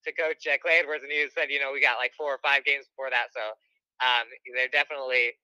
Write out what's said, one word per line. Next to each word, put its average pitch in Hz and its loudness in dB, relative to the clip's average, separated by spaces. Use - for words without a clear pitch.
to 156 -6
Coach, 160 -2
uh, 143 0
Clay 165 4
Edwards, 151 -2
and 139 -12
he 147 0
said, 151 0
you 143 0
know, 139 -2
"We 139 -2
got, 123 4
like, 123 -2
four 147 -4
or 131 -4
five 139 2
games 139 -2
before 135 -8
that." 120 0
So, 120 -6
um, 123 2
they're 127 0
definitely 131 0